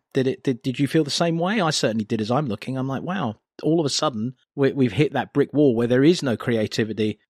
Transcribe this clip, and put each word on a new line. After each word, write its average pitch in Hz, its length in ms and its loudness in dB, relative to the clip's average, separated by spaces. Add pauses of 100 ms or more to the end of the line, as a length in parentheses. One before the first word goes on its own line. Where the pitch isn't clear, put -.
(120)
did 131 140 0
it? - 180 -2
Did, 127 180 -2
did 127 160 -4
you 143 80 2
feel 160 180 2
the 139 60 -6
same 170 280 -2
way? 190 240 0
I 160 80 2
certainly 110 340 -2
did 113 160 -2
as 104 100 -4
I'm 143 160 0
looking. 127 300 -6
I'm 131 120 -4
like, 131 140 -6
"Wow, 147 340 -6 (260)
all 160 180 2
of 151 60 0
a 127 40 0
sudden, 127 440 -2 (200)
we, 139 180 2
we've 127 200 2
hit 139 220 2
that 117 180 -4
brick 135 220 0
wall 139 200 4
where 117 120 2
there 127 180 4
is 170 180 4
no 123 140 -2
creativity, 110 920 -2